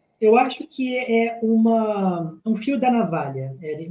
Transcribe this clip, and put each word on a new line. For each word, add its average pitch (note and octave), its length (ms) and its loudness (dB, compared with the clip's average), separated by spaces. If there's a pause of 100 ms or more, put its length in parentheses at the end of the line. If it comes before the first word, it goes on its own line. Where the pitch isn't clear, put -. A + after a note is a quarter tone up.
(200)
Eu A3 160 6
acho C4 300 0
que B3+ 300 -6
é A#3 460 0
uma, G#3+ 1000 0
um A3 120 0
fio C#4 240 -4
da B3+ 100 2
navalha, C#3+ 720 -2
é, D#3 280 -8